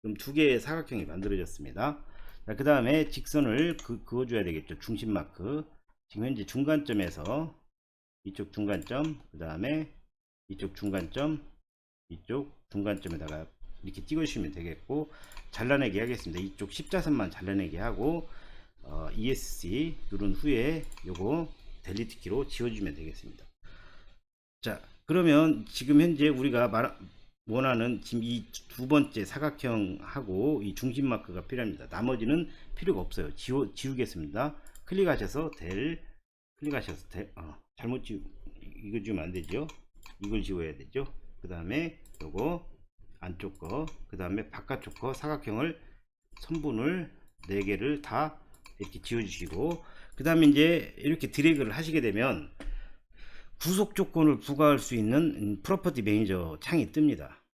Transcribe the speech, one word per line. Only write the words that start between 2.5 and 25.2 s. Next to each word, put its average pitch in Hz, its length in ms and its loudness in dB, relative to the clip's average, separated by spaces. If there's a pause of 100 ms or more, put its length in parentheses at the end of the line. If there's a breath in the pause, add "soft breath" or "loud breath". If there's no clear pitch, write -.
그 135 80 -2
다음에 147 440 6
직선을 143 680 2
그-, - 260 -8
그어줘야 120 400 0
되겠죠. 80 340 -4
중심 110 340 -4
마크. 104 520 -4 (440)
지금 107 180 -4
현재 113 200 -2
중간점에서 135 1120 0 (640)
이쪽 98 280 -8
중간점, 117 680 -2 (100)
그 - 80 -16
다음에 113 540 -4 (560)
이쪽 95 280 -8
중간점, 104 680 -2 (680)
이쪽 123 500 -8 (100)
중간점에다가 82 760 -4 (360)
이렇게 95 220 -10
찍어주시면 117 480 -2
되겠고, 101 580 -6 (400 loud breath)
잘라내기 123 480 2
하겠습니다. 110 440 -4
이쪽 98 280 -6
십자선만 147 600 0
잘라내기 92 480 -2
하고, 117 500 0 (540 loud breath)
어, 78 340 -4
이에스씨 123 800 -2 (140)
누른 95 240 2
후에 143 500 2 (220)
요거 113 440 0 (320)
델리트 107 360 -6
키로 110 280 -2
지워주면 110 480 -2
되겠습니다. - 520 -12 (1120 soft breath)
자, 107 220 -6 (240)
그러면 156 600 8